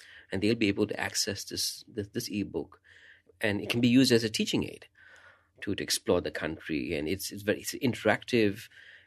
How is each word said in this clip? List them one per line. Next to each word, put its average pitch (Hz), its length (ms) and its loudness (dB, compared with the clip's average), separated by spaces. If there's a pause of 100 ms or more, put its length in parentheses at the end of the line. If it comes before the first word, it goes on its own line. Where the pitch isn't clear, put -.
(300)
and 95 120 -2
they'll 107 120 4
be 110 140 2
able 101 180 2
to - 140 -8
access - 440 -4
this, - 480 -6
this, 104 160 -6
this - 200 -6
ebook, - 520 -6 (600)
and 104 200 0
it - 100 -8
can 120 100 0
be 123 80 6
used 123 240 6
as 117 120 6
a 110 40 -2
teaching - 360 -2
aid - 220 -12 (760)
to, 101 120 -4
to - 80 -6
explore - 380 2
the 80 100 -6
country. 78 640 -4
And 76 140 -2
it's, 95 240 -4
it's 101 100 -12
very, 98 180 0
it's - 140 -8
interactive. 107 920 0 (380)